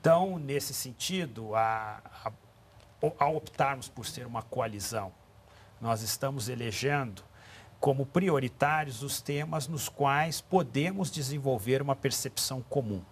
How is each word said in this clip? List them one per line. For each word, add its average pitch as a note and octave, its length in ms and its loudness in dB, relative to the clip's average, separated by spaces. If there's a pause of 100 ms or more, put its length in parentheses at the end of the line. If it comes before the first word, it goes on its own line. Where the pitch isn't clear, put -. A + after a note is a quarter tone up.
Então, F3 360 6
nesse C#3+ 360 -4
sentido, A#2+ 800 -6
a, A2 460 0 (240)
a, A2+ 60 -4 (840)
ao D3+ 200 4
optarmos C#3 500 0
por A#2 180 -12
ser B2 220 -8
uma A#2 140 -6
coalizão, G#2+ 720 -4 (680)
nós A2+ 220 0
estamos B2 480 -2
elegendo A#2+ 760 -2 (560)
como C#3 260 2
prioritários D3 960 2
os C#3+ 200 -4
temas D3+ 440 -2
nos D3+ 220 -4
quais D3 540 2
podemos E3 680 2
desenvolver C3+ 720 0
uma C#3 140 2
percepção - 680 -2
comum. A2 400 -2 (100)